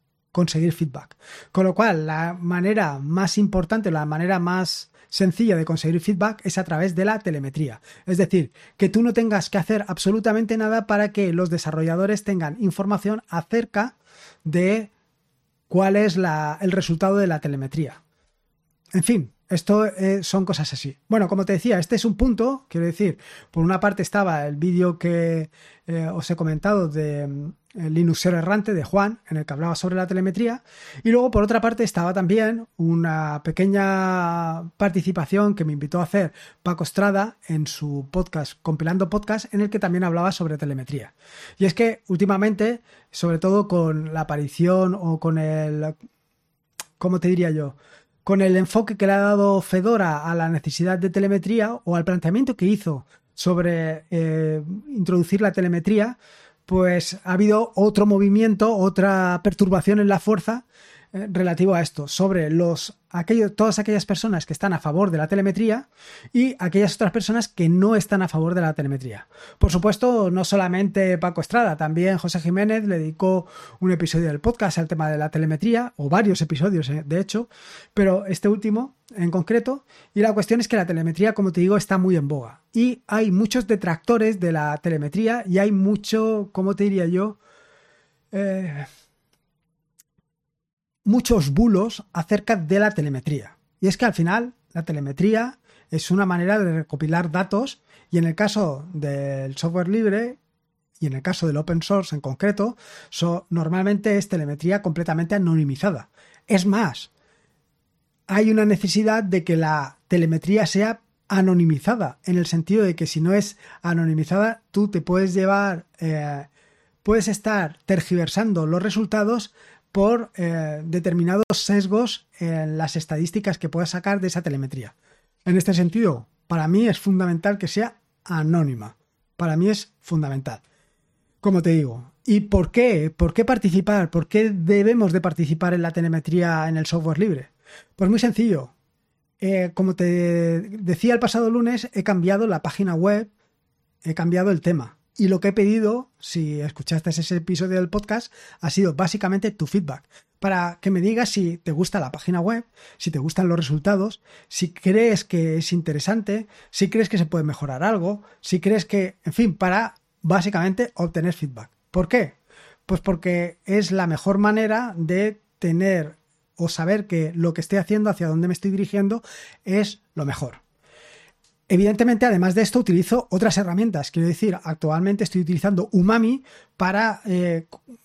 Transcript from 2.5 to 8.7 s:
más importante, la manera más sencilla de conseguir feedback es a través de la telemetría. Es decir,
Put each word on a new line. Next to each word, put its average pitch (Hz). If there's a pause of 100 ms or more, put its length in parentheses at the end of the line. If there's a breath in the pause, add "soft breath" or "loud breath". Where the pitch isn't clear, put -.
más 175
importante, 202
la 151
manera 170
más 180 (160 soft breath)
sencilla 196
de 160
conseguir 165
feedback 208
es 190
a 190
través 170
de 185
la 214
telemetría. 143 (260 loud breath)
Es 175
decir, 170 (240 loud breath)